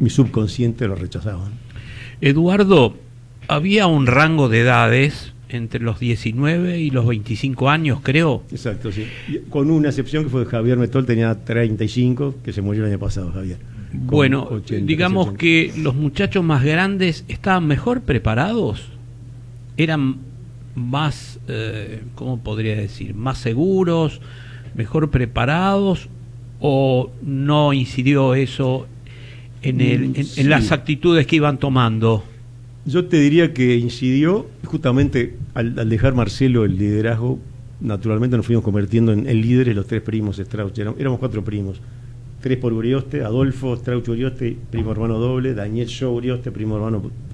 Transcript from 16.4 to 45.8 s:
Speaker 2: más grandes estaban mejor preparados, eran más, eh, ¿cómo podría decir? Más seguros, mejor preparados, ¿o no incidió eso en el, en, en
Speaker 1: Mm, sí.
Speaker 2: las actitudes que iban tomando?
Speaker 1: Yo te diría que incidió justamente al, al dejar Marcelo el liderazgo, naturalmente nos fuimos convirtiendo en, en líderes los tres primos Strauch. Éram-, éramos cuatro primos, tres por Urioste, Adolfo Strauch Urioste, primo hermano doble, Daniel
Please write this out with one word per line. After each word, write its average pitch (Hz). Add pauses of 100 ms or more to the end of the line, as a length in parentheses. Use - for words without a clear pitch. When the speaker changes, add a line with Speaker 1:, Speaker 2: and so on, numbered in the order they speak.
Speaker 2:
más 151
grandes 180
estaban 185
mejor 233
preparados, 135 (880)
eran 147 (580)
más, 131 (100)
eh, 110 (140)
¿cómo 120
podría 110
decir? 101
Más 123
seguros, 165 (520)
mejor 151
preparados, 170 (520)
¿o 135 (120)
no 143
incidió 135
eso 131 (760)
en 131
el, 139
en, 131
en 143
Speaker 1:
Mm, -
sí. 139
Speaker 2:
las 143
actitudes 156
que 170
iban 147
tomando? 113 (600)
Speaker 1:
Yo 165
te 175
diría 156
que 123
incidió 127 (160)
justamente 131 (180)
al, 120
al 113
dejar 113
Marcelo 120
el 95
liderazgo, 113 (420)
naturalmente 110
nos 110
fuimos 113
convirtiendo 107
en, 104
en 117
líderes 123
los 98
tres 110
primos 107
Strauch. 101
Éram-, 107
éramos 131
cuatro 110
primos, 98 (600)
tres 127
por 120
Urioste, 131
Adolfo 123
Strauch 123
Urioste, 123 (120)
primo 113
hermano 110
doble, 127
Daniel 107